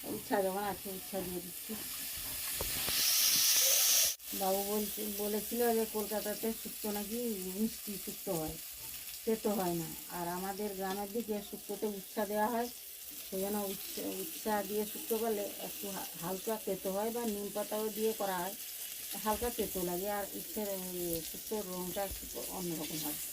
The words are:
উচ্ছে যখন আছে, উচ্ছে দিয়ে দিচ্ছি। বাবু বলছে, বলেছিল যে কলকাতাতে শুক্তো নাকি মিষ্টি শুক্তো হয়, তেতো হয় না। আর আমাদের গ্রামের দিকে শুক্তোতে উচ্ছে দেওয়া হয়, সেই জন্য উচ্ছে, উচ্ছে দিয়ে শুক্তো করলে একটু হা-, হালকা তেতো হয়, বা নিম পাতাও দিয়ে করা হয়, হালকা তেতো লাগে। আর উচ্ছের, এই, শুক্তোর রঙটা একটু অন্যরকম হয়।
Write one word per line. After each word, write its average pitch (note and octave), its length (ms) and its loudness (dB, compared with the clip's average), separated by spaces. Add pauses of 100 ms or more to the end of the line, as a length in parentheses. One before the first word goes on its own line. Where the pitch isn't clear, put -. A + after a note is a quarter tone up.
উচ্ছে G#3+ 400 2
যখন F#3+ 200 2
আছে, G3 260 -4
উচ্ছে F#3+ 320 -4
দিয়ে F3+ 200 -4
দিচ্ছি। F3+ 320 -8 (2500)
বাবু G3 300 4
বলছে, G#3 540 0
বলেছিল G#3+ 560 2
যে A3+ 200 6
কলকাতাতে G#3 600 0 (100)
শুক্তো G#3+ 280 -4
নাকি G#3 280 -2 (360)
মিষ্টি G#3+ 500 0
শুক্তো G3 280 -6
হয়, D#3+ 240 -2 (680)
তেতো A3 240 2
হয় F#3 240 2
না। E3 440 -4
আর F3 100 -2
আমাদের F#3+ 480 -2
গ্রামের G3 380 -2
দিকে G#3+ 280 0 (100)
শুক্তোতে G3+ 360 -4
উচ্ছে G3+ 380 -2
দেওয়া G#3 220 4
হয়, A#3+ 220 0 (600)
সেই F#3+ 120 -2
জন্য G3+ 160 0
উচ্ছে, G3 440 -4 (200)
উচ্ছে G#3 460 0
দিয়ে G#3 180 0
শুক্তো A3 320 -2
করলে G#3+ 260 2 (240)
একটু G3 240 -6
হা-, F#3+ 180 -6 (120)
হালকা F#3+ 340 0 (100)
তেতো F#3+ 260 0
হয়, G#3 200 2
বা A#3+ 140 0
নিম G3+ 280 0
পাতাও G#3 360 0
দিয়ে G#3+ 240 2
করা F#3+ 240 0
হয়, F3+ 180 -2 (680)
হালকা G#3+ 260 4
তেতো F#3+ 340 0
লাগে। F3+ 260 0
আর G3+ 240 0
উচ্ছের, G3+ 360 -4
এই, F3+ 520 0 (100)
শুক্তোর G3+ 420 -4
রঙটা F3+ 300 -2
একটু - 440 -6
অন্যরকম E3 560 -2
হয়। D3 160 -2 (120)